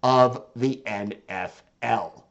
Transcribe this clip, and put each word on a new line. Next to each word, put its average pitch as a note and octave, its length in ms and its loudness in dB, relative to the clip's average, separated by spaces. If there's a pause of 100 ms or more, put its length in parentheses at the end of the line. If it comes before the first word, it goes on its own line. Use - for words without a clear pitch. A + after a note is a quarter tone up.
of B2+ 400 4 (120)
the C3 300 -2
N G2+ 280 -6 (160)
F F#2 340 -10 (180)
L. G#2+ 500 -4